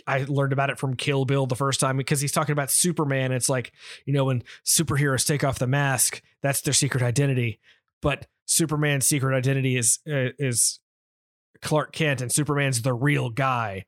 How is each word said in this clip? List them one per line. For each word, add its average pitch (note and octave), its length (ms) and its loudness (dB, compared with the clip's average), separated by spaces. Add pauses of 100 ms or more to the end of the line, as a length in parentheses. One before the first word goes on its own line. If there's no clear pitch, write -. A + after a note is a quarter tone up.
I C3+ 220 0
learned C#3 240 0
about C#3 180 0
it - 80 -6
from C3+ 180 -2
Kill C#3 280 0
Bill C3+ 220 2
the B2 100 -2
first C#3 240 0
time C3 160 2
because C3+ 240 0
he's C#3+ 120 -2
talking D#3 200 0
about C#3+ 180 -2
Superman. C#3 640 0
It's B2+ 160 0
like, C3 240 -2 (340)
you C#3 60 0
know, C#3 120 2
when C3 180 0 (220)
superheroes C#3+ 600 0
take D3+ 180 0
off C3+ 140 0
the B2+ 80 0
mask, C3+ 560 0 (200)
that's C#3 180 0
their C#3+ 140 -2
secret B2 280 2
identity. B2 560 0 (420)
But C#3 260 -2 (200)
Superman's D3 600 2
secret C3+ 300 2
identity C3 400 2
is, A#2 300 2
uh, C3+ 320 -2
is B2+ 400 0 (840)
Clark D3+ 300 -2
Kent, D3 280 0
and B2 100 -4
Superman's C#3+ 520 0
the C3 100 0
real C3 380 0
guy. A2+ 580 -2